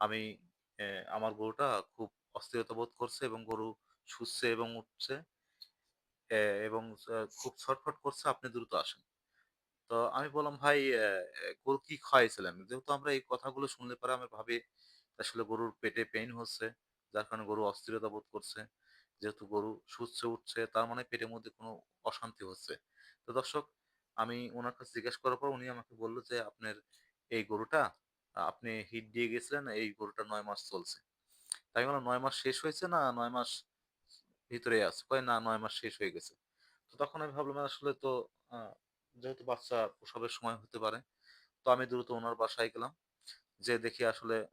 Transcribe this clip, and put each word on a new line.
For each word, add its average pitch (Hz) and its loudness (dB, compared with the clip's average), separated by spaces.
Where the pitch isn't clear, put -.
"আমি, 107 2
এ, 104 -4
আমার 110 0
গরুটা 110 0
খুব 110 -6
অস্থিরতা 113 -2
বোধ 117 -2
করছে 120 -4
এবং 113 -4
গরু 110 -2
শুচ্ছে - -2
এবং 117 2
উঠছে, - -6
এ, 110 6
এবং, 110 -2
এ, 113 -2
খুব - -6
ছটফট 135 -2
করছে, - -4
আপনি 131 0
দ্রুত 117 -6
আসেন।" - -2
তো 117 2
আমি 143 0
বললাম, 147 0
"ভাই, 143 6
এ, 110 6
এ, 87 -4
গরু 135 4
কি - -10
খাওয়াইছিলেন?" 107 8
যেহেতু 127 -6
আমরা 139 2
এই 135 2
কথাগুলো 131 -2
শুনলে 123 -10
পরে 123 0
আমি 123 -4
ভাবি 110 -2
আসলে 113 -2
গরুর 110 0
পেটে 113 0
পেইন 110 -2
হচ্ছে, 117 -6
যার 107 0
কারণে 110 -6
গরু 107 2
অস্থিরতা 107 -2
বোধ 104 -8
করছে। - -10
যেহেতু 107 -4
গরু 104 0
শুচ্ছে, - -6
উঠছে, 117 -4
তার 113 2
মানে 120 -6
পেটের 113 -4
মধ্যে 113 -12
কোনো 113 -14
অশান্তি 117 -4
হচ্ছে। 92 -10
তো - -12
দর্শক, 131 0
আমি 117 0
ওনার 120 -4
কাছে - -18
জিজ্ঞেস 120 -4
করার 127 2
পর 143 0
উনি 127 -4
আমাকে 120 -12
বলল 113 -6
যে, 120 -4
"আপনার 107 -6
এই 113 2
গরুটা, 110 2
আপনি 95 -2
হিট 113 -8
দিয়ে 117 2
গেছিলেন, 131 -2
এই 107 0
গরুটা 104 -6
নয় 104 -4
মাস 101 -6
চলছে।" - -8
তাই - 2
আমি 127 4
বললাম, 139 0
"নয় 123 4
মাস 135 2
শেষ 131 2
হয়েছে 156 0
না 170 4
নয় 120 0
মাস 123 0
ভিতরে 120 4
আছে?" 87 2
কয়, 135 4
"না, 123 4
নয় 110 2
মাস 110 -4
শেষ 110 -4
হয়ে 95 -2
গেছে।" - -10
তো - -20
তখন 143 -2
আমি 151 -4
ভাবলাম 143 -2
আসলে 139 -2
তো, 135 -2
আ, 120 -10
যেহেতু 127 -8
বাচ্চা 120 0
প্রসবের - -6
সময় 113 -2
হতে 107 -12
পারে, 110 0
তো - 10
আমি 127 8
দ্রুত 123 -2
ওনার 117 0
বাসায় 113 2
গেলাম। 120 -4
যেয়ে 117 4
দেখি 117 -2
আসলে, 113 2